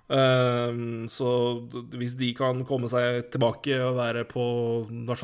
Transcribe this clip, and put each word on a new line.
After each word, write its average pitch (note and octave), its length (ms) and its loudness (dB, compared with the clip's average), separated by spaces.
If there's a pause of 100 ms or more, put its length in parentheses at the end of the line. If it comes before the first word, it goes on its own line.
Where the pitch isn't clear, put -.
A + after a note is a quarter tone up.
(180)
Ehm, A#2+ 920 2
så B2 240 -2 (400)
d-, A#2+ 260 -10
hvis B2 200 -4
de B2 160 0
kan B2+ 320 0
komme A#2+ 240 -2
seg B2 420 0
tilbake C3 480 2
og B2+ 180 0
være A#2 300 -2
på B2 160 -4 (480)
i A#2 160 -8
hvert A#2+ 160 -2